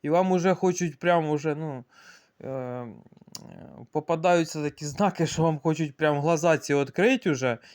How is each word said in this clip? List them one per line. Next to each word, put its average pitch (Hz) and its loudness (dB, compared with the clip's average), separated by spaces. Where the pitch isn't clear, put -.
і 147 -4
вам 185 4
уже 180 4
хочуть 180 -2
прям 170 2
уже, 151 -2
ну, 147 -8
е, 123 -8
попадаються 160 0
такі 147 -6
знаки, 165 0
що - -2
вам 160 2
хочуть 160 -2
прям 151 2
глаза 160 2
ці - -2
відкрити 180 2
уже 123 -2